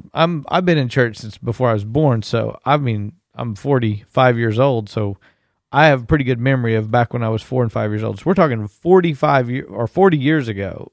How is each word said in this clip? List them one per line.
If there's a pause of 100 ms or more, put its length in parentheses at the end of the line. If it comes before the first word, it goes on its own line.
(120)
I'm,
I've
been
in
church
since
before
I
was
born.
So,
I
mean, (220)
I'm
forty-five
years
old.
So (560)
I
have
a
pretty
good
memory
of
back
when
I
was
four
and
five
years
old.
So
we're
talking
forty-five
year,
or
forty
years
ago.